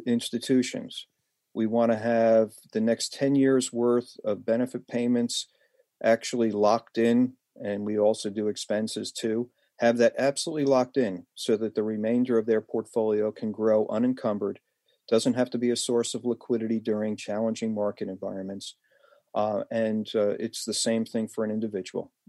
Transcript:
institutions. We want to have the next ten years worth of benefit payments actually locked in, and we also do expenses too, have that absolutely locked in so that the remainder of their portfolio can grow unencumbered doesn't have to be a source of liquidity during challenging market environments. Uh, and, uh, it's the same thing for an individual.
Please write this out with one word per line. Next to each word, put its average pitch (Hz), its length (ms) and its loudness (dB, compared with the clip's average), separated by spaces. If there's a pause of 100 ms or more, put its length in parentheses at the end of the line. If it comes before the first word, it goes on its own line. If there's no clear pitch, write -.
institutions. 123 1000 -2 (460)
We 113 140 -2
want 117 260 2
to 110 60 0
have 113 540 4 (200)
the 110 80 -2
next 113 320 0
ten 139 220 0
years 135 380 4
worth 120 520 0
of 104 220 -4
benefit 123 420 -2
payments 120 580 0 (560)
actually 113 500 2
locked 104 440 2
in, 120 380 4 (220)
and 104 280 -6
we 104 140 -2
also 107 320 2
do 107 180 -2
expenses 107 640 -4
too, 113 380 -4 (280)
have 117 180 4
that 117 220 4
absolutely 143 480 -2
locked 127 320 2
in 95 260 -2 (100)
so - 220 0
that 107 180 -4
the 110 80 0
remainder 113 540 0
of 110 80 4
their 110 160 2
portfolio 110 720 -2
can 110 180 -6
grow 107 380 2
unencumbered 107 720 -2 (500)
doesn't 117 240 4
have 123 160 0
to - 80 -4
be 120 120 2
a 120 60 0
source 117 380 0
of 117 100 -8
liquidity 113 560 -2
during 107 360 -2
challenging 110 580 -4
market 104 340 -4
environments. 98 680 -10 (580)
Uh, 107 360 -2
and, 110 440 -2
uh, 104 240 2
it's - 260 -8
the 110 80 -6
same 113 320 0
thing 110 240 -4
for 113 160 -4
an 107 60 -2
individual. 104 640 -6 (160)